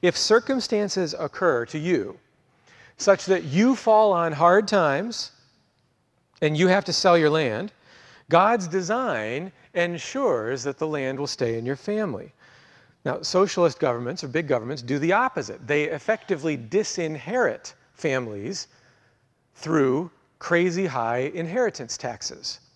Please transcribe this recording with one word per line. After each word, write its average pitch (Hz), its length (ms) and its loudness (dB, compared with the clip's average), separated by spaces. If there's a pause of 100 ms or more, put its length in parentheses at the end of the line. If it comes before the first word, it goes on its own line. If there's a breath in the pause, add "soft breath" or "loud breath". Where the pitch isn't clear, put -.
If 180 160 2
circumstances 214 1000 0
occur 147 500 0
to 156 100 -8
you 151 420 -2 (800 soft breath)
such - 280 2
that 180 200 2
you 208 300 4
fall 214 380 4
on 170 180 0
hard 175 360 6
times 185 640 0 (1080)
and 151 160 0
you 180 100 4
have 190 180 4
to 170 80 -4
sell 175 240 4
your 156 120 4
land, 147 420 -2 (580 soft breath)
God's 190 380 4
design 170 840 -4 (220 soft breath)
ensures 170 920 -2
that 135 140 -4
the 160 100 -4
land 135 320 -4
will 143 80 -4
stay 117 300 -2
in 117 80 -6
your 135 100 -2
family. 202 580 -6 (720 soft breath)
Now, 135 160 -4
socialist 180 580 2
governments 123 440 -2
or 147 40 -10
big 151 200 -4
governments 127 340 -2
do 135 180 -2
the 165 140 2
opposite. 196 540 -2
They 147 180 2
effectively 160 720 -2
disinherit 160 1160 -2 (200)
families 127 760 -4 (880 soft breath)
through 151 560 0 (280)
crazy 175 480 0
high 127 460 -2
inheritance 170 640 -4
taxes. - 600 -10 (160)